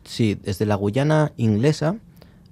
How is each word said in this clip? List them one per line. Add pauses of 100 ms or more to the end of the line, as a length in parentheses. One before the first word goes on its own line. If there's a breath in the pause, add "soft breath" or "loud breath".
Sí,
desde
la
Guyana
inglesa (560 soft breath)